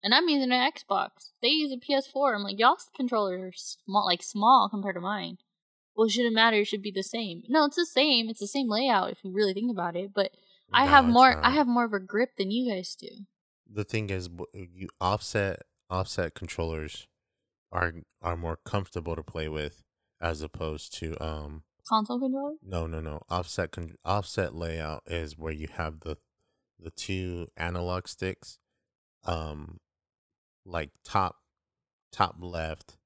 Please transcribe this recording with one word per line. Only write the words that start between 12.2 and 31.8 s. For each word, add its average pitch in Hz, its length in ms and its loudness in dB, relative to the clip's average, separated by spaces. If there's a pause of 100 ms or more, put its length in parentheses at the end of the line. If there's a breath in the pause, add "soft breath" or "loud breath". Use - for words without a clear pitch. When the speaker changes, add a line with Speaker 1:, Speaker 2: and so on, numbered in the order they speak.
Speaker 1:
than 196 120 -2
you 240 220 0
guys 180 260 -6
do. - 280 -18 (440)
Speaker 2:
The 104 140 -4
thing 110 240 -2
is, 92 200 -4
w-, 87 440 -12
you 92 160 -12 (140)
offset, 98 580 0 (300)
offset 92 440 -2
controllers 80 720 -6 (640)
are, 87 220 -2 (300)
are 85 160 -2
more 82 180 -6
comfortable 87 600 -6
to 80 60 -10
play 78 280 -8
with 76 320 -8 (360)
as 82 220 -4
opposed 78 540 -8
to, 80 280 -8
um, 76 420 -8 (220)
Speaker 1:
Console 226 340 -2
controller? 269 420 -4
Speaker 2:
No, 87 240 -4
no, 80 140 -6
no. 76 280 -8
Offset 87 440 -4
con-, 85 300 -12
offset 95 520 -2
layout 80 520 -6
is 80 300 -6
where 80 160 -6
you 78 220 -8
have 78 260 -6
the, 78 160 -8 (600)
the 82 120 -14
two 90 580 -6 (100)
analog 90 500 -4
sticks, - 500 -8 (680)
um, 80 520 -8 (880)
like, 85 240 -6 (140)
top, 95 320 -2 (760)